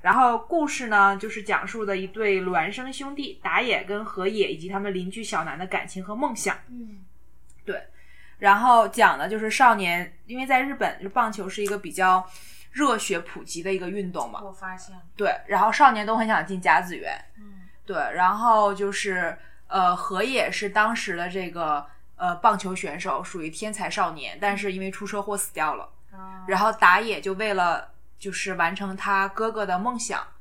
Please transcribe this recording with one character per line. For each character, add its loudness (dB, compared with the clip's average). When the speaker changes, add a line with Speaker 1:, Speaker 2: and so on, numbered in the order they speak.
Speaker 1:
然 4
后 6
故 0
事 -6
呢， 6
就 -6
是 -8
讲 -2
述 -6
的 0
一 -4
对 0
孪 0
生 -8
兄 -10
弟 -8
打 0
野 0
跟 -4
河 -4
野 0
以 -6
及 -12
他 -4
们 -4
邻 -4
居 -10
小 -2
南 -8
的 -6
感 -4
情 -10
和 -8
梦 -2
想。 -2
Speaker 2:
嗯。 -14
Speaker 1:
对。 -8
然 8
后 8
讲 6
的 -2
就 -2
是 -2
少 8
年， -2
因 -10
为 -4
在 4
日 -2
本， -2
就 -8
棒 2
球 -8
是 -6
一 -2
个 -2
比 -10
较 4
热 2
血 -2
普 -14
及 -10
的 -2
一 0
个 -6
运 -4
动 -4
嘛。 -10
Speaker 2:
我 -12
发 -12
现 -16
了。 -18
Speaker 1:
对， 2
然 4
后 6
少 8
年 -2
都 2
很 0
想 2
进 -6
甲 6
子 -8
园。 -6
Speaker 2:
嗯。 -16
Speaker 1:
对， -4
然 4
后 6
就 -2
是， -2
呃， 4
河 -2
野 0
是 -4
当 4
时 -4
的 -4
这 -6
个， -2
呃， -2
棒 4
球 -4
选 -6
手， -2
属 -10
于 -6
天 -8
才 -4
少 0
年， -12
但 0
是 -2
因 -6
为 -4
出 -10
车 -4
祸 -4
死 -6
掉 -2
了。 -12
Speaker 2:
啊。 -16
Speaker 1:
然 2
后 4
打 8
野 -2
就 -2
为 0
了， 2
就 -8
是 -4
完 2
成 -6
他 0
哥 -2
哥 -4
的 0
梦 -2
想 -6